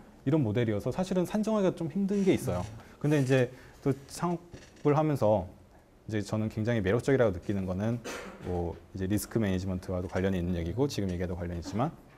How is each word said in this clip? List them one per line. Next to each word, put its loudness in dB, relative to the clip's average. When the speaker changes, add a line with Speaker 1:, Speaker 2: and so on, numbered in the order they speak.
Speaker 1:
이런 4
모델이어서 2
사실은 0
산정하기가 0
좀 -4
힘든 0
게 6
있어요. 0
Speaker 2:
음. -6
Speaker 1:
근데 2
이제 4
또 0
창업을 -2
하면서 2
이제 -2
저는 -2
굉장히 0
매력적이라고 4
느끼는 -4
거는 -2
뭐 -2
이제 -4
리스크 0
매니지먼트와도 -2
관련이 0
있는 0
얘기고 -2
지금 -4
얘기와도 -4
관련이 -6
있지만 -2